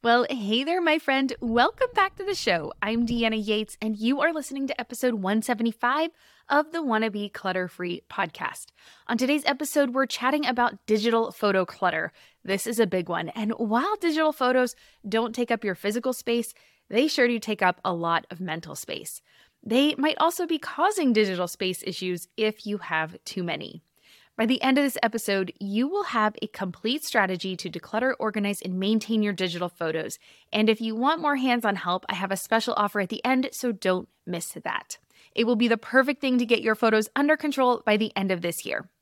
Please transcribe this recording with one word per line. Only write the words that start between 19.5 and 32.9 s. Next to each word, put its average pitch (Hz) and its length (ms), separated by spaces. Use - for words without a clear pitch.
They 269 320
might 294 220
also 339 280
be 330 140
causing 349 540
digital 190 340
space 185 400
issues 180 480
if 214 320
you 202 120
have 160 440
too - 180
many. 165 400
By 220 100
the 247 160
end 262 160
of 285 60
this 277 180
episode, 202 600
you 202 260
will 392 180
have 214 360
a 208 60
complete 220 580
strategy 190 500
to 175 140
declutter, 226 500
organize, 202 420
and 185 180
maintain 214 440
your 208 80
digital 175 380
photos. 160 500
And 214 180
if 220 120
you 226 140
want 285 260
more 285 160
hands-on 240 400
help, 180 320
I - 60
have 190 160
a 190 40
special 226 400
offer 208 240